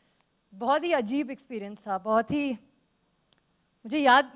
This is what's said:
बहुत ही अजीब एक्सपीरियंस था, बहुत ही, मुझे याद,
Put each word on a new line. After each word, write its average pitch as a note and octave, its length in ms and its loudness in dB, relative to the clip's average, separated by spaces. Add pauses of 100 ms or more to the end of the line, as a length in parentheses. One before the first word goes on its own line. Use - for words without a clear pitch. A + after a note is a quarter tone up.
(540)
बहुत C4 300 0
ही F4 80 -2
अजीब C4 400 -2
एक्सपीरियंस G#3 460 -12 (100)
था, F#3+ 100 -4
बहुत A3 340 0
ही, C#4+ 220 -2 (1300)
मुझे B3 140 -4
याद, C4+ 360 4